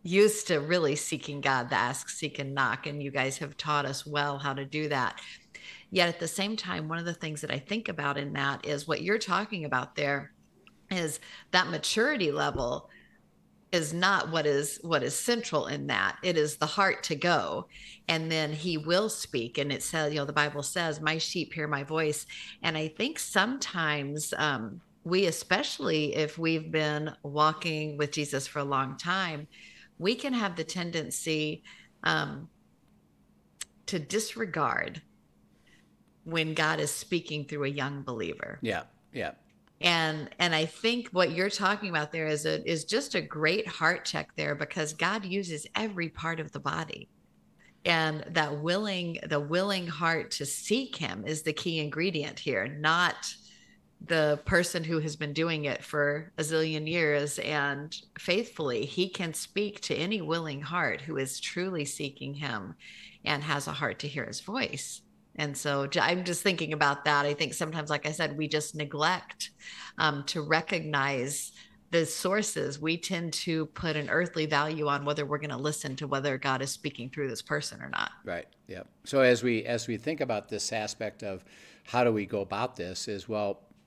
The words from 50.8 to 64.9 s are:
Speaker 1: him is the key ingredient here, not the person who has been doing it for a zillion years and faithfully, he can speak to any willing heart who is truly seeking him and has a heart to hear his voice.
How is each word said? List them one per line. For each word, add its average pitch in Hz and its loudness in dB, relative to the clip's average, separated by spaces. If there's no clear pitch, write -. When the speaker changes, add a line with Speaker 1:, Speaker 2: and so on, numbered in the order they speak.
Speaker 1:
him 104 -4
is 156 -2
the 156 0
key 165 -2
ingredient 151 -2
here, 110 0
not 156 2
the 151 4
person 180 4
who 160 0
has 156 -2
been 147 -4
doing 160 0
it - -2
for 147 0
a 160 0
zillion 156 0
years 147 2
and 143 -2
faithfully, 160 0
he 180 0
can 170 -4
speak - -4
to - -2
any 190 0
willing 156 -2
heart 147 -2
who 151 -6
is 135 -2
truly 180 -4
seeking 139 -6
him 117 -6
and 147 0
has 143 -2
a 156 -4
heart 139 -2
to 147 -6
hear 135 -6
his 113 -8
voice. - -6